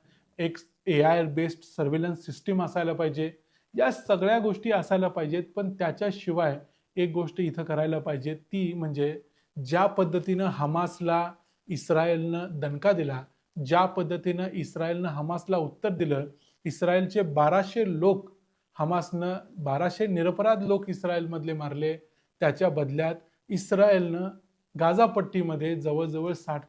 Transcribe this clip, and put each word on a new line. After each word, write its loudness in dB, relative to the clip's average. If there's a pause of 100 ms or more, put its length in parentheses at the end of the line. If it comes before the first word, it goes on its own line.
(380)
एक -2 (300)
एआय 6
बेस्ड -2
सर्व्हेलन्स -2
सिस्टम -2
असायला -2
पाहिजे, -2 (460)
या 4
सगळ्या 2
गोष्टी -2
असायला 2
पाहिजेत. -2 (120)
पण -4
त्याच्याशिवाय -2 (360)
एक 0
गोष्ट -2
इथं -2
करायला 0
पाहिजे, -4
ती -4
म्हणजे -2 (440)
ज्या 2
पद्धतीनं 0
हमासला 0 (360)
इस्रायलनं 0
दणका 0
दिला, 0 (420)
ज्या 4
पद्धतीनं -2
इस्रायलनं -4
हमासला -2
उत्तर -2
दिलं, 0 (400)
इस्रायलचे 2
बाराशे 2
लोक 2 (480)
हमासनं, -2 (240)
बाराशे -2
निरपराध 2
लोक 0
इस्रायलमधले -4
मारले, -4 (420)
त्याच्या 2
बदल्यात -2 (340)
इस्रायलनं 2 (500)
गाझापट्टीमध्ये 2
जवळजवळ -2
साठ -8